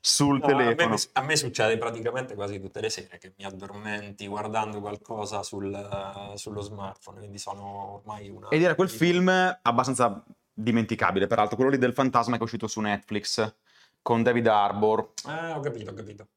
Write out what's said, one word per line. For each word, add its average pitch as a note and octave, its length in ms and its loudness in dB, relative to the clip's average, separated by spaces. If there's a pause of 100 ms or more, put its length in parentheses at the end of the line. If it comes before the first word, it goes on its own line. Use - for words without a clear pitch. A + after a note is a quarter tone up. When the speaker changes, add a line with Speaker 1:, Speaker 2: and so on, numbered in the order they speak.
Speaker 1:
sul C#3+ 320 4
Speaker 2:
No, B2+ 60 -2
a C#3+ 40 4
me C#3+ 80 6
Speaker 1:
telefono. A#2+ 340 4
Speaker 2:
mi G#2+ 80 2
s-, - 160 -4
a B2+ 80 0
me D3+ 120 0
succede A2+ 440 0
praticamente A#2 560 -6
quasi G2+ 260 -8
tutte F#2+ 220 -10
le A2 80 -2
sere - 260 -10
che F#2 220 -20
mi G2 80 -16
addormenti G2+ 840 -10
guardando G#2 520 -4
qualcosa G#2 640 -8
sul, G2 300 -6
eh, G2+ 640 -10
sullo G#2 240 -10
smartphone, G2 600 -12
quindi G2+ 180 -16
sono G2+ 640 -10
ormai G#2 260 -14
una - 220 -16
Speaker 1:
Ed D#3 120 4
era F3 120 4
quel F3+ 160 2
film F3 400 4 (320)
abbastanza A#2+ 600 2 (300)
dimenticabile, G#2+ 760 2
peraltro, G#2+ 300 2
quello C3 140 4
lì C#3 80 4
del B2 160 2
fantasma B2 400 2
che A2+ 60 -4
è A2+ 40 0
uscito A2+ 220 -4
su G#2+ 140 -4
Netflix G#2+ 720 -2 (480)
con A#2 200 2
David A#2 240 4
Harbour. G#2+ 640 4 (140)
Speaker 2:
Eh, E3 260 -6
ho D3+ 80 -6
capito, C#3 300 -8
ho - 40 -14
capito. G#2 320 -16 (100)